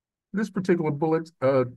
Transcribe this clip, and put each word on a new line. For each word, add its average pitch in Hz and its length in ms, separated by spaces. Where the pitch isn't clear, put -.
This 208 160
particular 170 400
bullet, 160 400
uh, 131 220